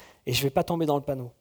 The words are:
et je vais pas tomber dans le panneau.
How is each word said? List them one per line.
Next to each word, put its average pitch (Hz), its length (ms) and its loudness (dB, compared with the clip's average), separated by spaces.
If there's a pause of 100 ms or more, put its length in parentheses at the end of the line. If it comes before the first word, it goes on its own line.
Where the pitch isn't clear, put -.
(260)
et 127 60 -2
je 120 100 2
vais 135 80 2
pas 175 140 2
tomber 165 220 0
dans 147 100 2
le 139 60 0
panneau. 131 280 -6 (100)